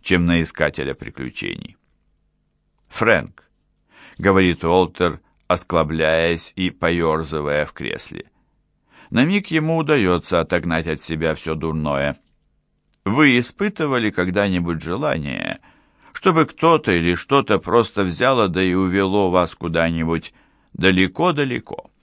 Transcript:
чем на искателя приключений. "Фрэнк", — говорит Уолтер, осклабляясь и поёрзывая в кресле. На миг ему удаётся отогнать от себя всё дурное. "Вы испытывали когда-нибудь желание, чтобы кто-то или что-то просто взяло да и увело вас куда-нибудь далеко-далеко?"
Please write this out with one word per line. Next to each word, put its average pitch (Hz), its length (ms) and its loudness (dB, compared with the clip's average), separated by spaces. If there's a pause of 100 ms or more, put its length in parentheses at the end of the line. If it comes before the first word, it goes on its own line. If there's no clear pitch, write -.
чем 87 240 2
на 85 160 2
искателя 73 520 -4
приключений. 50 800 -12 (1120)
"Фрэнк", — - 600 0 (680)
говорит 92 460 4
Уолтер, 85 560 2 (260)
осклабляясь 80 1080 0
и 90 140 -2
поёрзывая 78 920 -2
в - 80 -12
кресле. - 600 -12 (760)
На 123 140 2
миг 196 240 0
ему 160 280 0
удаётся 98 640 2
отогнать 82 480 -2
от 78 120 -4
себя 80 360 -4
всё 80 180 -6
дурное. 76 640 -4 (880)
"Вы 123 340 4
испытывали 135 720 -2
когда-нибудь 92 720 -2
желание, 76 760 -6 (520)
чтобы 160 340 2
кто-то 160 440 2
или 85 240 2
что-то 113 460 0
просто 104 420 0
взяло 110 460 2
да 90 120 -2
и 92 140 2
увело 95 560 2
вас 87 240 2
куда-нибудь 82 800 -2 (380)
далеко-далеко?" 160 1200 0 (100)